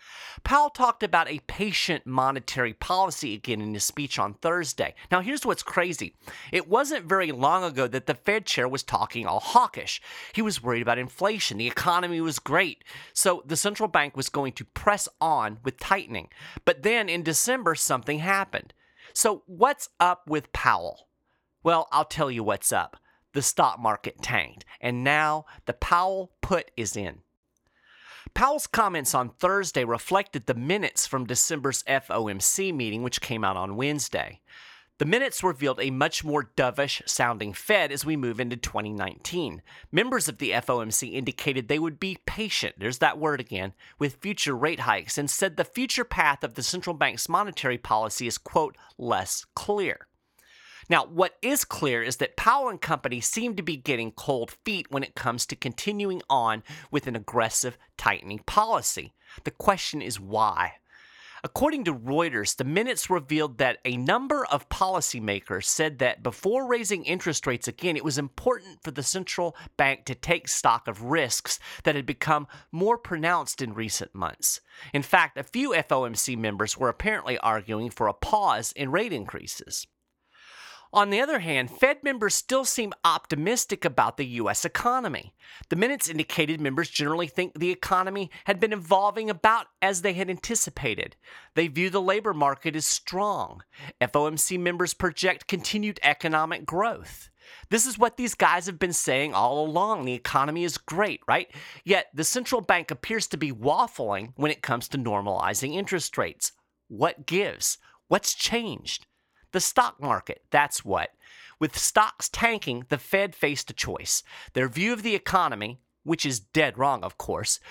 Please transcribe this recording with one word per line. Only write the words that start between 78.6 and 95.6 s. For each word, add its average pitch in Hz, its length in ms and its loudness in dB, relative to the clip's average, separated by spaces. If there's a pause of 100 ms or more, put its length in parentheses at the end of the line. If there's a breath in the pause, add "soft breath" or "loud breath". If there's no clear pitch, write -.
in 135 200 -6
rate 196 220 0
increases. - 720 -8 (1080 loud breath)
On 202 180 6
the 202 100 4
other 277 200 2
hand, 139 320 0
Fed 277 320 -4
members 233 320 -2
still 262 280 -2
seem 220 280 -4 (100)
optimistic 170 800 -2
about 120 320 2
the 143 100 -4
U 120 220 -2
S - 160 0
economy. 240 680 -2 (340 loud breath)
The - 60 -2
minutes 240 340 0
indicated 156 520 0
members 147 280 -2
generally 160 380 0
think 180 320 -4
the 180 140 0
economy 190 580 0 (140 loud breath)
had 190 160 0
been 214 120 4
evolving 202 560 2
about 214 380 4 (160)
as 190 200 2
they 196 100 2
had 180 180 -2
anticipated. 147 880 -2 (400 loud breath)
They 170 100 6
view 170 240 0
the 190 100 2
labor 202 320 2
market 147 440 2
as 151 100 -2
strong. 180 800 -2 (360 loud breath)
F 123 140 2
O 147 140 4
M 156 80 -4
C 180 200 0
members 175 380 0
project - 540 0
continued 208 560 -2